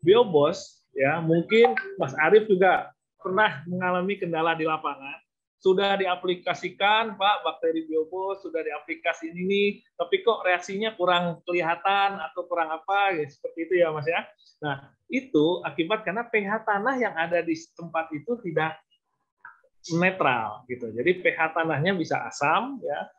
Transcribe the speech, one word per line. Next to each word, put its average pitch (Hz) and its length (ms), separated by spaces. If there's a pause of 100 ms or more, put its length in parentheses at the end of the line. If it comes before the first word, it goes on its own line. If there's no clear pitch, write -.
Biobos, 175 880
ya, 135 300
mungkin 185 500 (240)
Mas 139 240
Arief 208 240
juga 185 480 (240)
pernah 185 480
mengalami 180 540
kendala 165 340
di 160 140
lapangan. 143 500 (460)
Sudah 196 320
diaplikasikan, 185 1200
Pak, 202 200 (120)
bakteri 160 400
Biobos, 185 560
sudah 160 240
diaplikasi 160 640
ini, 196 480 (160)
tapi 175 240
kok 214 240
reaksinya 196 560
kurang 175 480
kelihatan 180 720
atau 160 320
kurang 165 160
apa, 196 480
ya, 151 160
seperti - 400
itu - 80
ya, 160 160
Mas, 147 80
ya. 175 240 (320)
Nah, 139 320 (160)
itu 180 560
akibat 175 400
karena 220 240
P 208 160
H 220 240
tanah 220 320
yang 196 160
ada 170 240
di 165 160 (240)
tempat 165 320
itu 156 320
tidak 156 320 (1200)
netral, 131 720
gitu. 123 240
Jadi 131 200 (120)
P 165 80
H 160 240
tanahnya 165 400
bisa 147 320
asam, 190 560
ya. 156 240 (120)